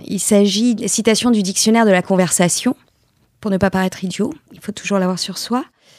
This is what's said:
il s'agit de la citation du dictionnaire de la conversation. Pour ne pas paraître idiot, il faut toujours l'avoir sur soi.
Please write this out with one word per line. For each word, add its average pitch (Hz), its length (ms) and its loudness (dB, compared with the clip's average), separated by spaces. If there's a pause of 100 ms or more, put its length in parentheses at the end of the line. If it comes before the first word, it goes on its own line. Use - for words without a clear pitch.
il 196 160 -6
s'agit 208 540 2
de - 80 -6
la 214 40 -4
citation 220 420 0
du 220 120 4
dictionnaire 220 440 2
de 208 60 4
la 180 100 4
conversation. 185 760 0 (640)
Pour 214 100 -4
ne 190 60 0
pas 190 120 2
paraître 185 320 -2
idiot, 196 320 -6 (200)
il - 80 -20
faut - 100 -10
toujours - 260 -4
l'avoir 185 220 0
sur - 180 -8
soi. 247 280 -4 (340)